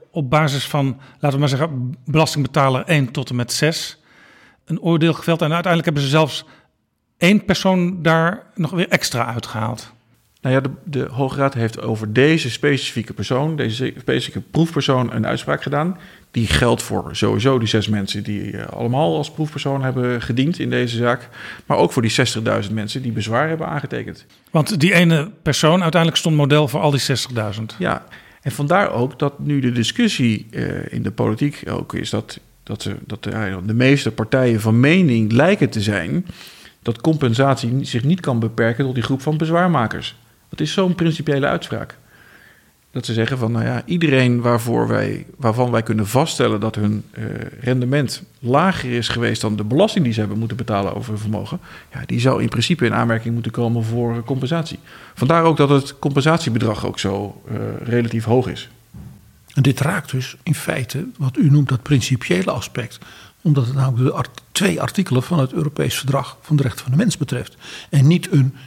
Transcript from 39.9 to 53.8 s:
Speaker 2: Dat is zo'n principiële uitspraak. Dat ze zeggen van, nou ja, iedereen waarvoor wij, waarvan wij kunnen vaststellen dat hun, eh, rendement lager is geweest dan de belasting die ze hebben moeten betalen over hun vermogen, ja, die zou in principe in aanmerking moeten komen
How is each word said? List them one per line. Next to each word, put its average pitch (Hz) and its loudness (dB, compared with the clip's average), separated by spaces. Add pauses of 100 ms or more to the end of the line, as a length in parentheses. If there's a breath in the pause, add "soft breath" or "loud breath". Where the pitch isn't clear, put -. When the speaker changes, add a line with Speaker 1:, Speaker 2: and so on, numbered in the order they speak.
Speaker 2:
Dat - -8
is 151 -4
zo'n 185 0
principiële 151 0
uitspraak. - -4 (920 soft breath)
Dat 127 -6
ze 120 -4
zeggen 113 0
van, 117 -2
nou 113 -2
ja, 120 -4
iedereen 131 2
waarvoor 117 2
wij, 104 -2 (100)
waarvan 123 0
wij 113 2
kunnen 110 0
vaststellen 117 0
dat 110 -4
hun, 104 -2
eh, 113 -10 (360)
rendement 127 0 (160)
lager 139 0
is 120 -2
geweest 117 0
dan 107 -2
de 107 -4
belasting 160 2
die 120 2
ze 113 0
hebben 104 -2
moeten 113 -4
betalen 104 -2
over 110 -8
hun 107 -4
vermogen, 107 -6 (320 loud breath)
ja, 127 -12
die 117 -2
zou 127 2
in 117 0
principe 123 0
in 110 0
aanmerking 117 0
moeten 113 -4
komen 117 0